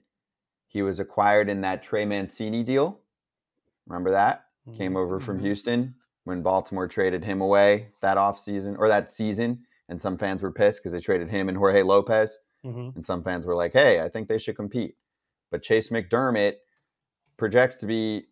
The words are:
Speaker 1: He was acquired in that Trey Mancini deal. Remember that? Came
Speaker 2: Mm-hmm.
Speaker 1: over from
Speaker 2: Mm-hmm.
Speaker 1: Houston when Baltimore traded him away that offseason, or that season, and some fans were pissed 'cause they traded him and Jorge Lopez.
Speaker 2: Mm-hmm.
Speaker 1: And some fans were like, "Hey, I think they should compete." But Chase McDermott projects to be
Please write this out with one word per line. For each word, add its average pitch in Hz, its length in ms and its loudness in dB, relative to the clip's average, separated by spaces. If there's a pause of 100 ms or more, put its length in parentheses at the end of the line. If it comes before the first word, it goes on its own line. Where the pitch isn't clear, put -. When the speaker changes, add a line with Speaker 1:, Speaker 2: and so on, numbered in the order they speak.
(680)
Speaker 1:
He 104 140 -4
was 95 200 -2
acquired 104 480 2
in 98 120 -2
that 95 220 -4
Trey 107 220 -2
Mancini 107 580 -4
deal. 139 380 0 (840)
Remember 90 240 -2
that? 98 340 2 (320)
Came 92 160 -4
Speaker 2:
Mm-hmm. 92 40 -2
Speaker 1:
over 92 220 -2
from 104 180 -6
Speaker 2:
Mm-hmm. 98 80 -4
Speaker 1:
Houston 120 500 -2 (280)
when 90 180 -6
Baltimore 92 460 -2
traded 92 360 -2
him 98 180 -4
away 101 480 4 (120)
that 98 160 2
offseason, 101 600 -2
or 107 80 4
that 104 240 2
season, 113 540 -4 (240)
and 87 120 -10
some 92 160 -4
fans 95 240 -4
were 95 100 -4
pissed 107 300 2
'cause 90 120 -10
they 85 80 -6
traded 87 280 0
him 98 200 -2
and 92 80 -4
Jorge 98 260 6
Lopez. 104 560 2 (260)
Speaker 2:
Mm-hmm. 123 300 -12
Speaker 1:
And 82 100 -12
some 87 180 -6
fans 87 220 -6
were 87 100 -2
like, 87 180 -2
"Hey, 127 280 6
I 80 80 -4
think 110 180 -8
they 110 120 0
should 107 160 -8
compete." 107 420 -8 (540)
But 87 100 -6
Chase 110 280 2
McDermott 113 680 0 (840)
projects 120 400 2
to - 80 -12
be 110 460 -4